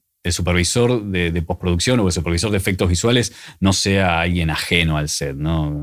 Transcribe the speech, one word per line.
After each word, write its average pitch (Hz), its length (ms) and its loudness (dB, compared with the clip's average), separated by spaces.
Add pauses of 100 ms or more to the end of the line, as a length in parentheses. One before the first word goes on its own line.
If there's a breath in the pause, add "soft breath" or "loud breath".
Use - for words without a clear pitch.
(240)
el 90 100 -2
supervisor 104 680 0
de, 90 280 -2
de 85 120 -2
postproducción 90 560 0
o 98 80 2
el 87 40 2
supervisor 85 400 -2
de 104 60 2
efectos 95 320 0
visuales 117 420 2 (280 loud breath)
no 98 140 4
sea 95 480 2
alguien 87 280 0
ajeno 80 480 0
al 76 100 -2
set, 71 280 -6
¿no? 78 320 -2 (160)